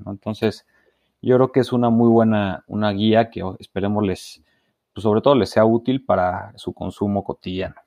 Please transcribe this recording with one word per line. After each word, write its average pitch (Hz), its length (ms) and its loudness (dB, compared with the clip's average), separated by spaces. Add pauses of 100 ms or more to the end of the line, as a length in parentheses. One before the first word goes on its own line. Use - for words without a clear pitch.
¿no? 98 60 -12
Entonces, 104 560 -6 (560)
yo 123 140 4
creo 127 160 2
que 135 80 2
es 120 120 -2
una 120 180 0
muy 117 180 4
buena, 110 580 2
una 104 240 -4
guía 110 400 0
que 101 120 -10
o-, 95 180 -8
esperemos 101 440 -4
les, - 380 -8 (520)
pues, 95 80 -12
sobre 107 180 2
todo 139 140 4
les 101 160 0
sea 110 140 2
útil 117 400 0
para 92 520 -2
su - 160 -12
consumo 98 520 -6
cotidiano. 92 520 -10 (100)